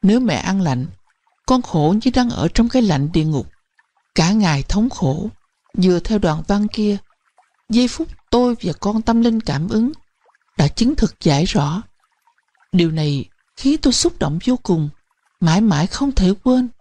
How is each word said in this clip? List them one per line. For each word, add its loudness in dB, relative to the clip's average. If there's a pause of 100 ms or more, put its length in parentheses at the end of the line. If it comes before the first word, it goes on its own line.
Nếu 4
mẹ 0
ăn -2
lạnh, -2 (600)
con 2
khổ 0 (100)
như 2
đang 0
ở -4
trong 2
cái 2
lạnh 0
địa 2
ngục. -2 (640)
Cả 2
ngày 2
thống -2
khổ. -4 (460)
Dựa 2
theo -2
đoạn 0
văn 0
kia, -2 (720)
giây 2
phút -6 (220)
tôi 2
và -4
con -2
tâm 2
linh 2
cảm -4
ứng 0 (680)
đã 4
chứng 0
thực -2
giải 2
rõ. -2 (920)
Điều 2
này -2 (280)
khiến 0
tôi 4
xúc -2
động -4
vô 0
cùng, 0 (520)
mãi 2
mãi 2
không -4
thể 2 (100)
quên. 2 (120)